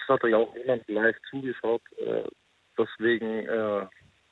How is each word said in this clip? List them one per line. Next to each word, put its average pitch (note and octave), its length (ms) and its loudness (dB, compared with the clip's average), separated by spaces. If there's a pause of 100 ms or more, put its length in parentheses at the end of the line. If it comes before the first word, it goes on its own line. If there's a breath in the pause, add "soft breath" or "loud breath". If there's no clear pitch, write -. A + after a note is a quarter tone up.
hat C3 160 4
ja A2+ 120 6
auch A2 180 2
niemand A#2+ 340 -2
live A2 280 2 (140)
zugeschaut, A#2+ 520 -4 (160)
äh, A2+ 260 -2 (540)
deswegen, A2 680 0
äh, G#2 380 -2 (460)